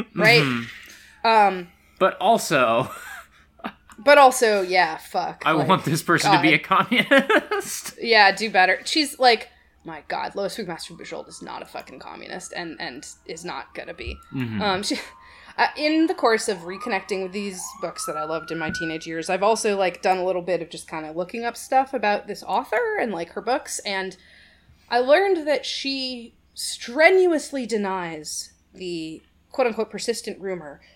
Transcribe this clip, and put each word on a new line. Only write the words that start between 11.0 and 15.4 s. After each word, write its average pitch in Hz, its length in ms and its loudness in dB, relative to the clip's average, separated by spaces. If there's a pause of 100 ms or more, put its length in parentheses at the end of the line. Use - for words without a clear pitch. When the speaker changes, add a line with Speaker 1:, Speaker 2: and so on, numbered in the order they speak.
Speaker 2:
is 160 140 -20
not - 220 -14
a - 40 -14
fucking - 340 -14
communist - 540 -14
and, 170 240 -10
and 147 280 -12 (180)
is 170 220 -14
not 139 280 -12
gonna 165 200 -12
be. 117 240 -12 (160)
Speaker 1:
Mm-hmm. 117 260 -6
Speaker 2:
Um, 196 220 0
she, - 160 -4 (600)